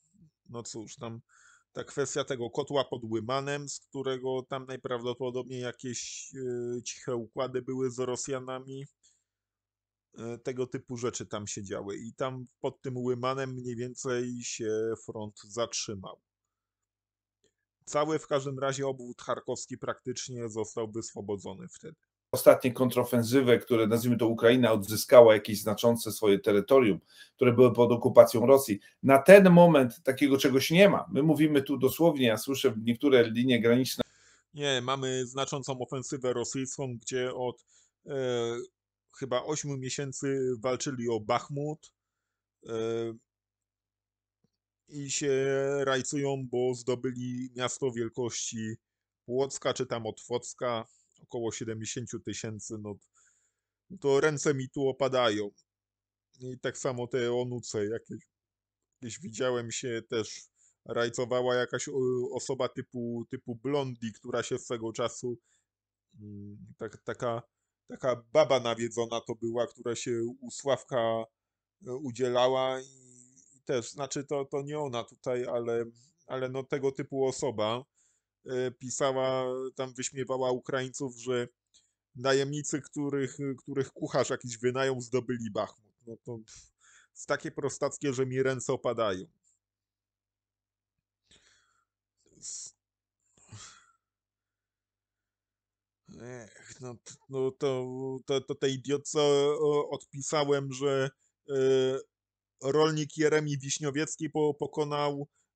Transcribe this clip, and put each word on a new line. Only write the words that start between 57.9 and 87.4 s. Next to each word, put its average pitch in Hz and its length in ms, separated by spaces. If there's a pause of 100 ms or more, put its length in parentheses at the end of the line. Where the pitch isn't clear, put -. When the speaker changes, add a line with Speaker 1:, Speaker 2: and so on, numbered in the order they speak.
Speaker 1:
jakieś 117 180
widziałem 123 520
się 113 380
też, 110 320 (440)
rajcowała 120 720
jakaś, 123 320
o-, 127 460
osoba 127 360
typu, 120 600
typu 123 260
Blondi, 123 580
która 120 300
się 127 160
swego 113 340
czasu, 120 440 (840)
mm, 101 360 (200)
tak-, - 260
taka, 117 380 (460)
taka 123 360 (100)
baba 135 260
nawiedzona 117 600
to 120 140
była, 113 320
która 120 280
się 117 260 (180)
u 120 120
Sławka, 113 720 (640)
e, 123 80
udzielała 131 840
i, - 280 (460)
i - 60
też, 123 300
znaczy 143 320
to, 139 220
to 143 160
nie 147 180
ona 120 240
tutaj, 123 440
ale, 117 380 (420)
ale 131 220
no 131 140
tego 135 280
typu 135 340
osoba, 120 580 (640)
e, 127 260
pisała, 131 760 (300)
tam 131 180
wyśmiewała 131 580
Ukraińców, 127 680
że 120 300 (680)
najemnicy, 139 680
których, 139 560 (200)
których 135 340
kucharz 143 380
jakiś 120 280
wynajął, 127 440
zdobyli 117 500
Bachmut. - 440 (120)
No 113 160
to, 120 140
pff, - 360 (420)
jest - 120
takie 147 240